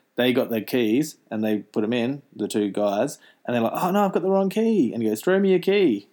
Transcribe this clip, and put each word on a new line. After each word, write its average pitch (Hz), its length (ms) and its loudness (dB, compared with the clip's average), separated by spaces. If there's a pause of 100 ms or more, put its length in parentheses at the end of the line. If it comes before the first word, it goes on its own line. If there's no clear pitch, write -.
(160)
they 123 180 2
got 123 160 0
their 110 140 -2
keys 123 540 0 (120)
and 110 140 -4
they 107 160 0
put - 240 -6
'em 110 100 -2
in, 127 300 -4 (120)
the 104 120 -4
two 104 240 -2
guys, 104 480 -2 (260)
and 120 80 -4
they're 120 80 0
like, 120 140 -2
"Oh, 180 160 -2
no, 208 120 2
I've 196 100 0
got 185 100 -2
the 185 80 0
wrong 196 180 2
key." 214 440 2
And 117 100 -4
he 107 60 2
goes, 107 120 -2
"Throw 185 180 2
me 196 120 4
your 185 80 4
key." 175 540 2